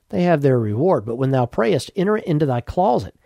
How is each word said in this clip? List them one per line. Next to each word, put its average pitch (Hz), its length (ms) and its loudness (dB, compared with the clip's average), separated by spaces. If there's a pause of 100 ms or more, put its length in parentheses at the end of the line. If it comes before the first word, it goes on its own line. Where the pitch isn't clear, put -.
they 185 140 -2
have 170 180 2
their 131 180 4
reward. 113 460 0
But 117 120 -6
when 135 140 0
thou 127 140 2
prayest, 196 500 -2
enter 196 200 0
into 160 300 0
thy 123 160 -2
closet." 185 540 -2 (100)